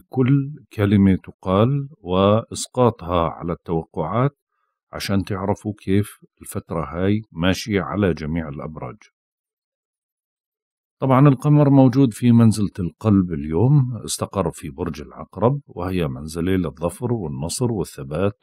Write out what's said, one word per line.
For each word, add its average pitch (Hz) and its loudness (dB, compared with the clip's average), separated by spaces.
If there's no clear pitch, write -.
كل 139 0
كلمة 98 4
تقال 123 -2
وإسقاطها 92 0
على 76 -8
التوقعات، 90 -4
عشان 95 -2
تعرفوا 98 -6
كيف 101 -2
الفترة 82 -8
هاي 95 -2
ماشية 92 -2
على 92 -2
جميع 78 -6
الأبراج. 71 -14
طبعا 135 6
القمر 147 4
موجود 135 6
في 123 2
منزلة 107 4
القلب 92 0
اليوم، 113 0
استقر 82 -4
في - -14
برج 76 -8
العقرب، 95 -4
وهي 90 -4
منزلة 80 -6
للظفر 87 -4
والنصر 85 -4
والثبات 82 -6